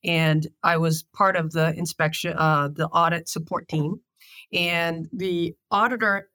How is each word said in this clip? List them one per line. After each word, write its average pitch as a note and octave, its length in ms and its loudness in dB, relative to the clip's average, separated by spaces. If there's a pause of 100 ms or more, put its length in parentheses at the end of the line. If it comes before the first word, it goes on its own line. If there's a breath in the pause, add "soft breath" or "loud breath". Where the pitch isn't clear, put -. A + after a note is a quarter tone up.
and D#3+ 440 2 (160)
I E3+ 140 4
was D#3+ 260 0 (100)
part F#3+ 220 2
of E3 160 -2
the D#3+ 240 2
inspection, E3 600 -2
uh, D3+ 360 2
the D#3+ 140 -2
audit E3 400 2
support E3+ 400 -6
team. D#3+ 340 -2 (500 loud breath)
And E3+ 640 -2
the F3 400 -2 (160)
auditor G#3+ 640 0